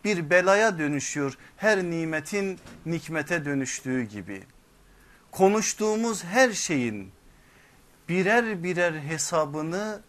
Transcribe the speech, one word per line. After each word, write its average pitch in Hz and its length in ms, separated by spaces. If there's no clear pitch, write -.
bir 170 260
belaya 190 500
dönüşüyor. 147 580
Her 196 260
nimetin 165 760
nikmete 160 600
dönüştüğü 131 560
gibi. 101 420
Konuştuğumuz 214 920
her 226 280
şeyin 117 600
birer 196 540
birer 175 300
hesabını 160 1160